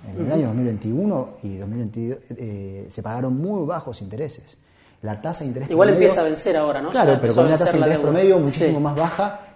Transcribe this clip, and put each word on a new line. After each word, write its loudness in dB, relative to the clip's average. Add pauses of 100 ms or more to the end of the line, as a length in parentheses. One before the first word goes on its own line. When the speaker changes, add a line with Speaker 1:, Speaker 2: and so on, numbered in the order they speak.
Speaker 1:
En -12
el -6
Speaker 2:
Ujú. -2
Speaker 1:
año 2
dos -2
mil 0
veintiuno -2 (120)
y -10
dos -10
mil -6
veintidós, -8 (100)
eh, -12
se -12
pagaron -4
muy -4
bajos -8
intereses. -12 (420)
La -8
tasa -8
de -6
interés -6
Speaker 2:
Igual 6
Speaker 1:
promedio 6
Speaker 2:
empieza 4
a 2
vencer 0
ahora, 0
¿no? -6
Speaker 1:
Claro, 4
Speaker 2:
Ya 2
Speaker 1:
pero 2
Speaker 2:
empezó 4
a 8
Speaker 1:
con 4
una 4
tasa 2
Speaker 2:
vencer 2
Speaker 1:
de 4
Speaker 2:
la 4 (100)
Speaker 1:
interés 0
Speaker 2:
deuda. 2
Speaker 1:
promedio 6
muchísimo 2
Speaker 2:
Sí. 0
Speaker 1:
más -2
baja -2 (160)